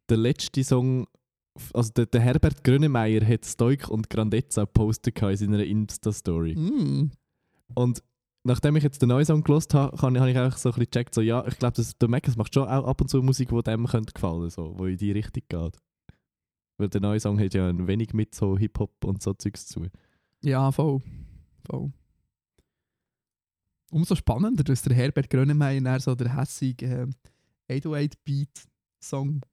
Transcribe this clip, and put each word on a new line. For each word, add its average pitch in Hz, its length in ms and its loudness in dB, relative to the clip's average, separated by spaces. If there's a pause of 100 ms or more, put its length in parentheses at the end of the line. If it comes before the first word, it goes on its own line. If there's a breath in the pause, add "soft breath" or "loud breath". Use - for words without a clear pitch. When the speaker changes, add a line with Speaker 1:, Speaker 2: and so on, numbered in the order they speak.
Speaker 1:
der 113 80 4
letzte 131 460 0
Song, 127 440 0 (640)
also 113 200 0
der, 117 120 2
der 120 160 2
Herbert 123 420 2
Grönemeyer 120 640 4
hat 113 200 2
Stoik 127 440 0
und 110 200 -4
Grandezza 107 580 -2
Poster 113 440 0
gehabt 101 200 0
in 98 60 0
seiner 104 260 0
Insta-Story. 90 920 -2
Speaker 2:
Mm. 156 560 0 (600)
Speaker 1:
Und 123 300 0 (400)
nachdem 143 320 2
ich 147 80 2
jetzt 143 180 0
den 120 80 6
neuen 135 160 4
Song 151 180 4
gelost 151 300 2
habe, 139 240 2
kann, 127 220 2
habe 131 100 4
ich 127 80 2
auch 127 180 0
so - 140 -2
ein 117 40 0
bisschen 120 180 -2
gecheckt, 120 240 -2
so, 117 60 2
ja, 113 260 2
ich - 100 -6
glaub, 123 160 0
dass - 240 -4
der 117 120 4
Mackes 123 280 0
macht - 160 -4
schon 139 140 2
auch 131 180 0
ab 131 160 0
und 131 60 0
zu 131 160 2
Musik, 131 260 2
die 117 140 0
dem 113 240 -2
könnte 113 260 -2
gefallen, 85 380 -4
so, 85 260 -10
wo 92 80 -4
in 92 120 -2
die 101 140 -2
Richtung - 380 -6
geht. 82 280 -6 (1000 soft breath)
Weil 101 120 -2
der 98 120 -2
neue 104 180 0
Song 104 200 0
hat 98 160 0
ja 92 140 2
ein 87 180 -2
wenig 107 260 -2
mit 107 220 -2
so 98 200 0
Hip-Hop - 480 -2
und 98 200 -4
so 98 100 -2
Zeugs - 320 -8
zu - 140 -12
tun. 87 100 -6 (540 soft breath)
Speaker 2:
Ja, 135 280 0
voll. 139 300 0 (640 loud breath)
Voll. 135 260 -8 (2000)
Umso 165 240 0
spannender, 160 480 2
dass 131 200 0
der 127 120 2
Herbert 135 360 2
Grönemeyer 139 500 2
dann 127 180 0
so 127 140 -2
der 123 240 -2
hässige, 131 480 -4
äh, 127 220 -4 (640)
eight 139 140 -4
oh 156 80 -4
eight 143 300 -4
Beat 143 260 -4 (520)
Song 139 400 -4 (100)